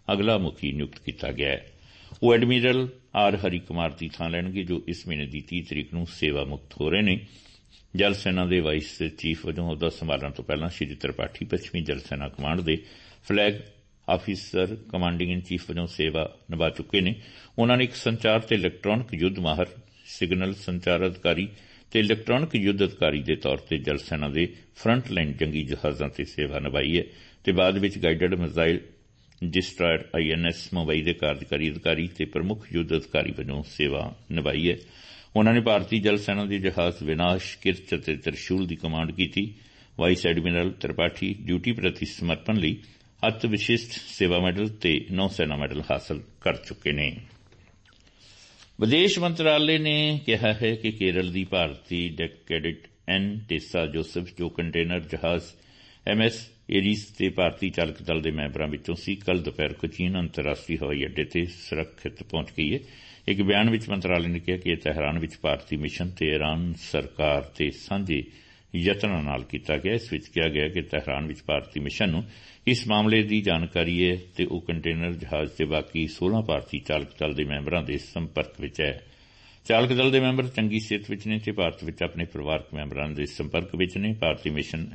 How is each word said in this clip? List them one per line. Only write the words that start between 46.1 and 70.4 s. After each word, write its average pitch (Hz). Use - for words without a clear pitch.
ਕਰ -
ਚੁੱਕੇ -
ਨੇ। 73
ਵਿਦੇਸ਼ 175
ਮੰਤਰਾਲੇ 160
ਨੇ 151
ਕਿਹਾ 110
ਹੈ 113
ਕਿ 110
ਕੇਰਲ 92
ਦੀ 92
ਭਾਰਤੀ 87
ਡੈਕ 82
ਕੈਡਿਟ 82
ਐਨ 98
ਟੇਸਾ 82
ਜੋਸਫ, 80
ਜੋ 85
ਕੰਟੇਨਰ 85
ਜਹਾਜ਼ 82
ਐਮ 107
ਐਸ 113
ਏਰੀਸ 101
ਦੇ 95
ਭਾਰਤੀ 87
ਚਾਲਕ 82
ਦਲ 80
ਦੇ 78
ਮੈਂਬਰਾਂ 76
ਵਿੱਚੋਂ 76
ਸੀ, 95
ਕੱਲ੍ਹ 90
ਦੁਪਹਿਰ 76
ਕੋਚੀਨ 90
ਅੰਤਰਰਾਸ਼ਟਰੀ 78
ਹਵਾਈ 71
ਅੱਡੇ 69
ਤੇ 87
ਸੁਰੱਖਿਅਤ -
ਪਹੁੰਚ 78
ਗਈ 78
ਹੈ। 139
ਇੱਕ 101
ਬਿਆਨ 101
ਵਿੱਚ 113
ਮੰਤਰਾਲੇ 87
ਨੇ 87
ਕਿਹਾ 90
ਕਿ 90
ਇਹ 82
ਤਹਿਰਾਨ 76
ਵਿੱਚ 80
ਭਾਰਤੀ 73
ਮਿਸ਼ਨ 78
ਤੇ 87
ਈਰਾਨ 78
ਸਰਕਾਰ 71
ਦੇ 73
ਸਾਂਝੇ 90
ਯਤਨਾਂ 95
ਨਾਲ 69
ਕੀਤਾ 76
ਗਿਆ। 95
ਇਸ -
ਵਿੱਚ -
ਕਿਹਾ 82